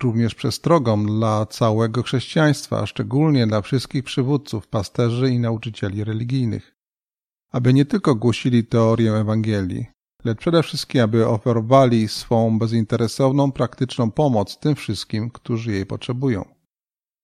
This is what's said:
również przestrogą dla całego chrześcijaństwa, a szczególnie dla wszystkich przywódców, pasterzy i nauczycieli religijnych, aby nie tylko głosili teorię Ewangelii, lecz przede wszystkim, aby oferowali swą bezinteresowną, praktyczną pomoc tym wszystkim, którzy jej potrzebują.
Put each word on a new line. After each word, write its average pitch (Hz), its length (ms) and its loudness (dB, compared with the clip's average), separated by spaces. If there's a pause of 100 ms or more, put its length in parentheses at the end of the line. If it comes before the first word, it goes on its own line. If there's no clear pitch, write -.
również 117 320 0
przestrogą 113 720 0
dla 107 400 0
całego 113 560 0
chrześcijaństwa, 139 800 0
a 104 60 -4
szczególnie 127 600 0
dla 107 160 0
wszystkich 131 420 -4
przywódców, 131 640 -4
pasterzy 120 600 0
i 123 80 2
nauczycieli 110 680 -4
religijnych, 113 680 -4 (800)
aby 127 220 4
nie 139 100 6
tylko 160 300 0
głosili 117 500 0
teorię 113 480 2
Ewangelii, 107 760 -2 (380)
lecz 113 140 -2
przede 170 240 2
wszystkim, - 380 -2
aby 113 260 2
oferowali 117 840 2
swą 113 500 0
bezinteresowną, 117 920 0
praktyczną 123 580 -2
pomoc 123 480 0
tym 151 160 0
wszystkim, 110 560 -6
którzy 117 420 -6
jej 98 140 -2
potrzebują. 120 680 -4 (680)